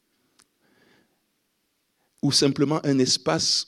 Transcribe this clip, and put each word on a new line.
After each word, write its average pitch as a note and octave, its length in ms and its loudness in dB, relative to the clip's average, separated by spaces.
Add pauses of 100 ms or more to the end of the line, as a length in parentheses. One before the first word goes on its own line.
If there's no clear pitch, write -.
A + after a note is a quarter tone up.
(2250)
Ou C#3+ 80 2
simplement C#3+ 540 0
un C#3 140 0
espace - 680 -2